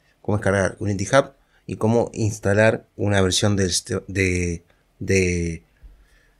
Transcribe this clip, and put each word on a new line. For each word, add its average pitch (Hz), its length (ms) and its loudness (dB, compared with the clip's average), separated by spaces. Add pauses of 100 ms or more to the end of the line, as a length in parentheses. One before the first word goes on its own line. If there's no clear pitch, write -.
(220)
cómo 104 180 -2
descargar 98 400 0
Unity 98 360 -4
Hub 139 160 2 (340)
y 95 120 -10
cómo 113 360 0
instalar 107 720 0 (120)
una 101 240 2
versión 98 340 2
del 95 140 0
siste-, - 400 -6
de, 90 560 -2 (340)
de, 90 540 0
en 80 100 -14 (760)